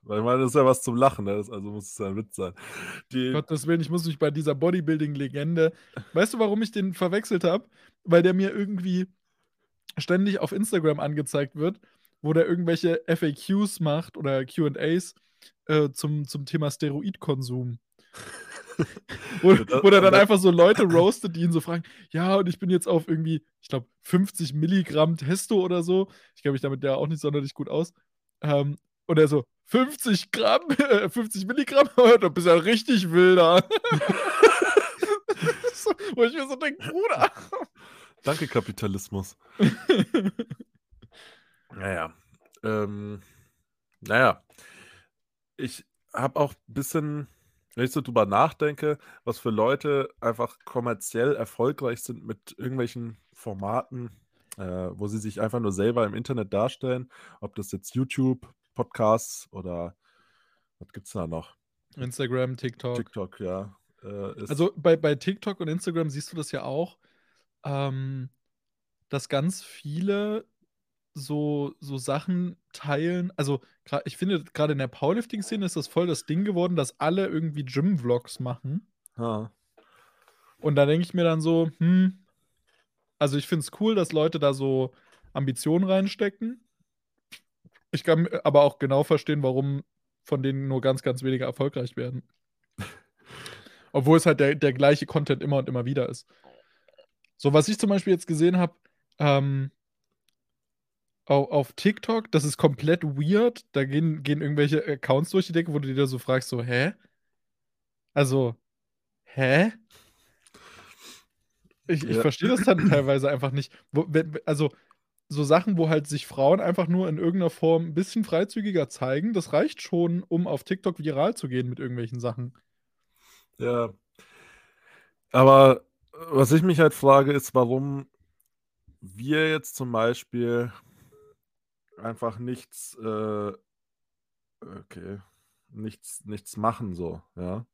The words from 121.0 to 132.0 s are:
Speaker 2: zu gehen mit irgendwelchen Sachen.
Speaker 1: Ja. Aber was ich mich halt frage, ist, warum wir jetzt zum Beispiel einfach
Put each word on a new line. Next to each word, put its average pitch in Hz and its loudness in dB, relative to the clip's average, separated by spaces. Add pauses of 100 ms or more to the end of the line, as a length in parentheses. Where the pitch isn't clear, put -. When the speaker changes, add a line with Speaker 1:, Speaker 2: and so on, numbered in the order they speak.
Speaker 2:
zu - -10
gehen 123 -4
mit 123 -10
irgendwelchen 120 -8
Sachen. 120 -8 (1040)
Speaker 1:
Ja. 120 -2 (1400)
Aber 135 10 (300)
was 143 2
ich 160 6
mich 175 2
halt 156 6
frage, 139 6
ist, 139 -4
warum 135 0 (920)
wir 135 -2
jetzt 156 -6
zum 127 -6
Beispiel 120 -2 (1300)
einfach 110 -8